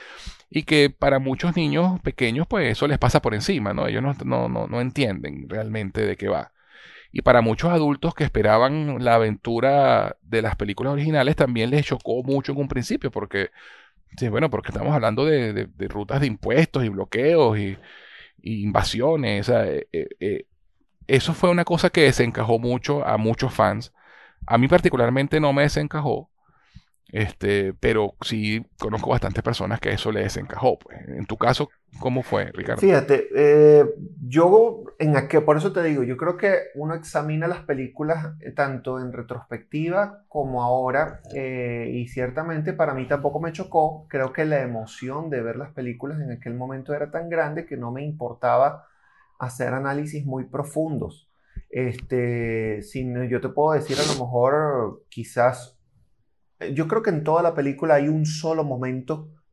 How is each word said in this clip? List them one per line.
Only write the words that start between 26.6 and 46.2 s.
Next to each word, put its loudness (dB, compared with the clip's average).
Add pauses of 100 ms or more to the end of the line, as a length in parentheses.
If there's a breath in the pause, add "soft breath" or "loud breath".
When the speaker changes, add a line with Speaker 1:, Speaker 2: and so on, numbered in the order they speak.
Speaker 1:
este, -2
pero 0
sí -4 (120)
conozco -4
bastantes -2
personas -4
que -2
eso -4
les -2
desencajó, -2
pues. -20
En -10
tu -8
caso, 0 (280)
¿cómo -2
fue, -2
Ricardo? -6
Speaker 2:
Fíjate, 4
eh, 10 (340)
yo 6 (160)
en 4
aquel, 2
por 4
eso 0
te -2
digo, 0
yo -2
creo -2
que 2 (180)
uno -6
examina -4
las -4
películas, -4
eh, -12
tanto -4
en -10
retrospectiva -6
como -6
ahora, -2 (120)
eh, -6
y -6
ciertamente -6
para -2
mí -6
tampoco -2
me -6
chocó. -4
Creo -4
que -4
la 0
emoción -8
de -4
ver -6
las -12
películas -10
en -8